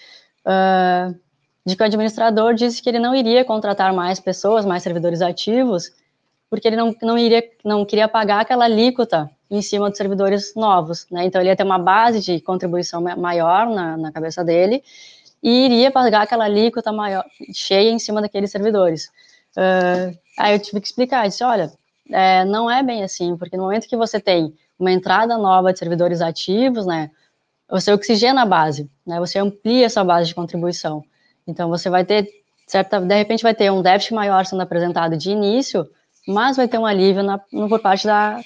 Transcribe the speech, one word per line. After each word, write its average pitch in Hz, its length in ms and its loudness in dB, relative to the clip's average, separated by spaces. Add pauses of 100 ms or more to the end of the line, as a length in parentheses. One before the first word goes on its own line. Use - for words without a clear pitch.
(460)
Ah, 185 680 2 (540)
de 185 100 -4
que 202 60 0
o 220 40 2
administrador 220 680 0
disse 233 260 -2
que - 80 -6
ele 240 100 0
não 240 160 0
iria 247 300 2
contratar 208 480 0
mais 185 260 -2
pessoas, 202 460 0
mais 180 180 -2
servidores 170 380 -2
ativos, 196 720 -2 (560)
porque 214 180 -2
ele 220 100 0
não, 226 260 0
não 233 160 0
iria, 233 260 2 (180)
não 208 220 0
queria 214 240 0
pagar 214 320 0
aquela 240 240 2
alíquota 226 680 0 (200)
em 202 100 -2
cima 202 300 -2
dos 202 80 -8
servidores 196 560 -2
novos, 180 560 0
né? 175 160 -4
Então, 185 140 0
ele 185 100 2
ia 190 60 2
ter 196 60 0
uma 190 160 0
base 214 420 2
de 175 200 -4
contribuição 175 600 -4
ma-, 175 140 -6
maior 175 520 0
na, 170 300 -4
na 160 120 -8
cabeça 160 320 -6
dele 180 400 2 (600)
e 247 240 4
iria 247 240 4
pagar 247 320 2
aquela 226 220 0
alíquota 220 460 0
maior, 208 320 -4 (320)
cheia 202 360 2
em 233 80 0
cima 214 240 -4
daqueles 202 280 -4
servidores. 196 600 0 (460)
Ah, 185 540 0 (280)
aí 208 160 4
eu 208 40 4
tive 202 220 -8
que 196 60 -12
explicar, 254 420 -2
disse, 196 160 -6
Olha, 214 260 0 (400)
é, 185 360 4
não 220 240 -2
é 254 120 0
bem 233 200 -4
assim, 175 340 -6
porque 170 200 -10
no 185 80 -4
momento 208 240 -4
que - 80 -4
você 226 220 -2
tem 165 360 0 (240)
uma 185 120 0
entrada 185 460 2
nova 185 360 4
de 185 60 -4
servidores 175 440 0
ativos, 208 640 -2
né, 160 240 -4 (600)
você 190 220 0
oxigena 233 500 2
a 233 40 2
base, 156 440 0 (160)
né, 170 140 -4
você 180 180 -4
amplia 214 480 2
essa 220 160 0
base 175 260 2
de 170 60 -12
contribuição. 170 720 -6 (420)
Então, 170 220 -4
você 175 220 -2
vai 180 160 2
ter, 208 220 2 (380)
certa, 190 340 0
de 185 140 0
repente, 208 280 0
vai 226 120 4
ter 208 160 2
um 190 120 0
déficit 190 320 4
maior 196 320 0
sendo 185 160 -4
apresentado 170 540 -2
de 156 140 -4
início, 208 580 -2 (360)
mas 226 320 0
vai 254 120 2
ter 240 100 -4
um 226 80 -2
alívio 196 380 2
na, 196 160 -4 (120)
no, 208 160 -4
por 220 120 2
parte 196 260 2
da 214 400 0